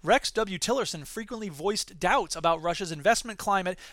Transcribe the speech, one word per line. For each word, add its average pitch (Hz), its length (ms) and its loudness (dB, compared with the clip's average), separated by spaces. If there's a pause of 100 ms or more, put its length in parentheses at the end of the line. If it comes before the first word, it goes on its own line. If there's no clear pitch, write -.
Rex 214 300 4
W. 202 260 -2
Tillerson 208 480 -2
frequently 220 420 -8
voiced 175 500 -4
doubts 185 380 2
about 165 240 2
Russia's 170 320 -2
investment 202 460 2
climate, 185 400 0 (140)